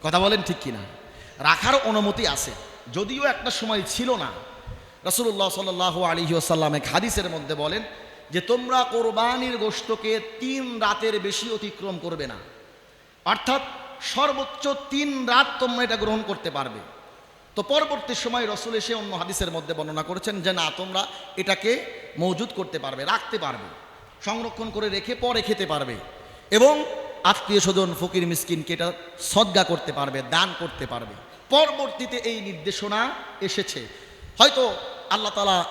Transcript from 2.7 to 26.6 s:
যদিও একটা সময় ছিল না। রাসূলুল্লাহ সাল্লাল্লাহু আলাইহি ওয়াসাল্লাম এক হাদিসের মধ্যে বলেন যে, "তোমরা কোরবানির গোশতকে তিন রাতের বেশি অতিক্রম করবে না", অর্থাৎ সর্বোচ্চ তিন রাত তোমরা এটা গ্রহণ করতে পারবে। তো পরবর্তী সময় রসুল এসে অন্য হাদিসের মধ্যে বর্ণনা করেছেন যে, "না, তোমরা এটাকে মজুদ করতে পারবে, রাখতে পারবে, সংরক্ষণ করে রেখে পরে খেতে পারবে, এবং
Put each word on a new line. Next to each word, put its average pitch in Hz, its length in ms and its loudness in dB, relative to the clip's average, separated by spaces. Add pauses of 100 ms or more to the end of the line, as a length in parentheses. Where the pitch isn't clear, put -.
যদিও 220 320 -2
একটা 254 260 0
সময় 220 380 0
ছিল 247 280 0
না। 127 360 -8 (520)
রাসূলুল্লাহ 196 440 2
সাল্লাল্লাহু 180 560 0
আলাইহি 165 300 2
ওয়াসাল্লাম 156 400 4
এক 147 80 0 (100)
হাদিসের 185 380 0
মধ্যে 156 240 -4
বলেন 160 280 -2 (480)
যে, 170 100 0
"তোমরা 247 440 2
কোরবানির 233 760 0
গোশতকে 220 600 -2 (200)
তিন 254 400 -4
রাতের 214 400 2
বেশি 202 300 -2
অতিক্রম 196 480 -6
করবে 156 280 -6
না", 110 80 -8 (920)
অর্থাৎ 247 380 2 (380)
সর্বোচ্চ 269 680 0 (220)
তিন 269 380 0
রাত 262 180 8 (140)
তোমরা 240 240 2
এটা 226 120 0
গ্রহণ 214 300 0
করতে 185 240 -4
পারবে। 127 300 -6 (760)
তো 202 80 -2
পরবর্তী 285 520 2
সময় 233 400 -2
রসুল 226 200 -6
এসে 220 200 -2
অন্য 202 220 -6
হাদিসের 180 340 -2
মধ্যে 160 240 -4
বর্ণনা 156 280 -4
করেছেন 185 400 -4
যে, 185 100 2
"না, 165 240 0
তোমরা 190 300 -4 (300)
এটাকে 202 480 0 (360)
মজুদ 185 360 0
করতে 175 220 -6
পারবে, 135 260 -6
রাখতে 214 340 -2
পারবে, 127 300 -4 (560)
সংরক্ষণ 226 460 -6
করে 208 180 -2
রেখে 196 260 -4
পরে 240 280 0
খেতে 202 240 0
পারবে, 139 280 -2 (560)
এবং 277 340 8 (400)